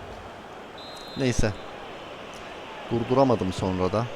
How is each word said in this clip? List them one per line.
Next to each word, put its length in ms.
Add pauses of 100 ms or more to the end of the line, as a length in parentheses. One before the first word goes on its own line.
(1160)
Neyse. 360 (1400)
Durduramadım 640
sonra 400
da. 120 (120)